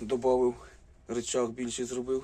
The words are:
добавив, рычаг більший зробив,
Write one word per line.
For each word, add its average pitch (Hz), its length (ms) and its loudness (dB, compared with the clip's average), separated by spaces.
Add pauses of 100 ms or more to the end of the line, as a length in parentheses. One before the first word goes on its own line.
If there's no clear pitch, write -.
добавив, 123 540 4 (520)
рычаг 120 400 0
більший 120 380 -4
зробив, 127 380 -2